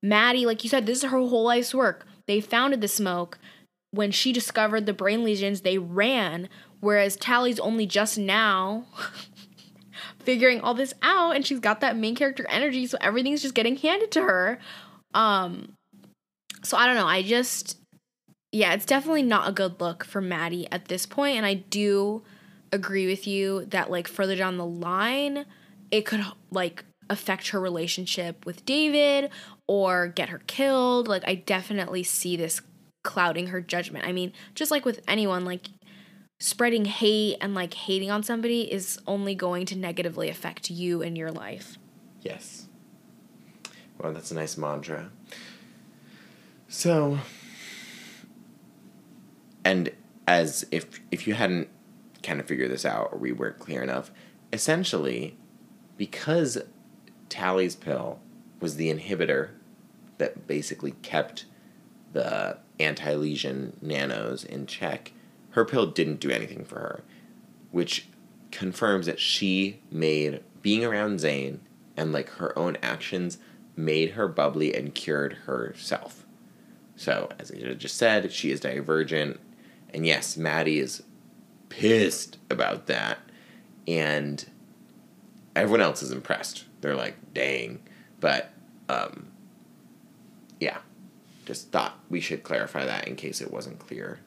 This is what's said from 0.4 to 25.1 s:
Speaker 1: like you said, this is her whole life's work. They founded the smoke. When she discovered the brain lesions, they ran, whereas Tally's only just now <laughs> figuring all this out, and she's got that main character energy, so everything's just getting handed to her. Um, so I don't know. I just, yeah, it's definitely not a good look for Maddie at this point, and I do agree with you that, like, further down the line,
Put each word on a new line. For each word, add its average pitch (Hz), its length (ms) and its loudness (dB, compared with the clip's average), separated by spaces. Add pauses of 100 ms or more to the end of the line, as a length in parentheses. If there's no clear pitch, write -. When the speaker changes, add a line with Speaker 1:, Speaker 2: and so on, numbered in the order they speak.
Speaker 1:
like 226 180 0
you 226 60 -4
said, 254 160 4
this 254 180 0
is 269 80 0
her 262 60 4
whole 247 260 4
life's 240 320 4
work. 240 320 2 (180)
They 208 140 4
founded 247 400 4
the 208 80 0
smoke. 180 500 0 (540)
When 208 200 2
she 262 200 2
discovered 220 540 2
the 208 80 0
brain 208 320 2
lesions, 202 360 0
they 190 160 2
ran, 185 720 2 (320)
whereas 202 380 4
Tally's 247 420 2
only 220 260 0
just 208 320 2
now 202 680 2 (100)
<laughs> - 1200 -14
figuring 247 420 6
all 247 120 2
this 269 280 0
out, 339 340 4
and 277 100 0
she's 269 140 -2
got 214 220 2
that 233 160 2
main 220 180 0
character 269 340 0
energy, 254 380 0
so - 140 -4
everything's 262 400 2
just 269 140 -2
getting 233 200 4
handed 392 360 2
to 320 100 4
her. 202 380 4 (540)
Um, 190 600 2 (920)
so - 140 0
I 233 80 8
don't 247 100 6
know. 196 120 4
I 190 160 4
just, 240 540 0 (760)
yeah, 202 200 4
it's 208 120 -2
definitely 285 380 2
not 220 260 4
a - 20 -4
good 190 300 -2
look 170 240 -4
for - 160 -4
Maddie 170 500 -4
at 185 140 -6
this 185 200 -4
point, 277 300 0
and 220 100 0
I 196 100 2
do 202 680 0 (480)
agree 196 360 0
with 190 200 -2
you 196 380 -2
that, 196 260 -2
like, 175 160 -2
further 190 280 0
down 185 220 -2
the 175 80 -4
line, 220 800 -2 (460)